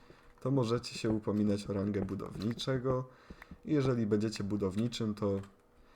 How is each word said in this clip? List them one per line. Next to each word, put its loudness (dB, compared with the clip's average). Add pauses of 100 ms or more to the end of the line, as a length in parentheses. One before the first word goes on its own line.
(400)
to -2
możecie 0
się 0
upominać 2
o -2
rangę 0
budowniczego. -2 (600)
I 0
jeżeli 2
będziecie 2
budowniczym, 0
to, 0 (560)